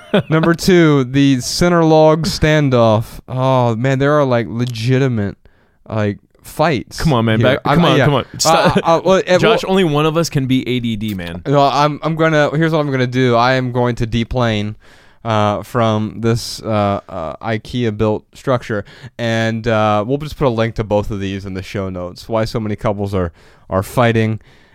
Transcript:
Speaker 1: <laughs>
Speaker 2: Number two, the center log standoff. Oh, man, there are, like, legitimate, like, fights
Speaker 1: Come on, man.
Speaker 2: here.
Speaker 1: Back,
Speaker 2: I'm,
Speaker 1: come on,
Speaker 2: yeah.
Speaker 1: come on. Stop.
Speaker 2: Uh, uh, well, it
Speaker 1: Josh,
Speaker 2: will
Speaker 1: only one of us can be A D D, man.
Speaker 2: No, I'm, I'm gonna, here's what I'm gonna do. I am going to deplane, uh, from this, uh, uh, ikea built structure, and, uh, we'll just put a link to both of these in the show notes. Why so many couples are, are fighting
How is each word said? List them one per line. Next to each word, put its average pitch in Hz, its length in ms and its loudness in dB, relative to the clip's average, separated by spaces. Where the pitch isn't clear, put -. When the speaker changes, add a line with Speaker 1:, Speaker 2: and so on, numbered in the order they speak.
Speaker 1:
<laughs> - 260 -2
Speaker 2:
Number 160 240 2
two, 160 520 4
the 135 360 2
center 175 440 2
log 156 400 4
standoff. 127 960 2
Oh, 127 480 0
man, 131 200 0
there 139 160 0
are, 147 120 2
like, 120 220 0
legitimate, 120 920 -2
like, 104 320 -4
fights - 560 -4
Speaker 1:
Come 147 140 2
on, 113 100 2
man. 113 160 2
Speaker 2:
here. 127 160 4
Speaker 1:
Back, - 80 -2
Speaker 2:
I'm, 143 140 2
Speaker 1:
come 170 80 4
on, 139 120 4
Speaker 2:
yeah. 127 80 4
Speaker 1:
come 147 100 4
on. 113 100 -2
Stop. 165 380 2
Speaker 2:
Uh, 196 60 0
uh, 165 220 2
well, 190 200 4
it 180 140 2
Speaker 1:
Josh, 175 240 2
Speaker 2:
will - 80 -4
Speaker 1:
only 190 140 2
one 147 200 2
of 160 120 0
us 165 120 0
can 135 180 -2
be 131 200 0
A 127 140 -2
D 113 160 -4
D, 107 160 -6
man. 87 340 -10
Speaker 2:
No, 139 140 2
I'm, 143 420 2
I'm 160 120 -2
gonna, 151 420 2
here's 160 160 0
what 156 60 2
I'm 147 120 -2
gonna 131 160 0
do. 123 280 2
I 120 180 2
am 127 180 -2
going 123 240 -2
to 117 100 -4
deplane, 110 680 -2
uh, 104 400 0
from 110 560 -2
this, 113 420 -2
uh, 104 460 0
uh, 80 300 -8
ikea 113 600 -4
built 107 280 -2
structure, 120 480 -4
and, 113 480 -2
uh, 107 400 2
we'll 135 120 -2
just 151 180 -12
put 151 120 -2
a - 20 2
link 113 260 -2
to 113 80 -4
both 104 260 -2
of 101 120 -6
these 98 240 -6
in 95 80 -10
the 92 100 -8
show 98 260 -8
notes. 90 380 -12
Why 113 160 0
so 117 160 -4
many 107 160 -4
couples 104 380 -4
are, 90 180 -2
are 95 140 0
fighting 113 580 0